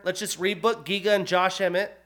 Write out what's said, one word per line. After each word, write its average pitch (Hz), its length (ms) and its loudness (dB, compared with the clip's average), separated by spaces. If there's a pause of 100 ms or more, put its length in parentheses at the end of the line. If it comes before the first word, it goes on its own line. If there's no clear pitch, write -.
Let's 185 160 -2
just 196 180 -6
rebook 202 460 0
Giga 190 240 -2
and 202 180 2
Josh 185 340 2
Emmett. 190 460 0